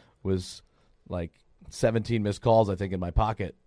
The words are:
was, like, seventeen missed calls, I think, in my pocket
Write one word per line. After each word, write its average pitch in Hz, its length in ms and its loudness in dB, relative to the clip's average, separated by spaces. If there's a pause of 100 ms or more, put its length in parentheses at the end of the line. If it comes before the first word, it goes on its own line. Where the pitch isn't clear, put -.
(240)
was, 95 380 -2 (480)
like, 87 240 -8 (360)
seventeen 113 540 0
missed 101 180 -2
calls, 113 280 4
I 95 60 -2
think, 95 180 -4
in 90 80 -4
my 87 100 -4
pocket 107 440 -2 (120)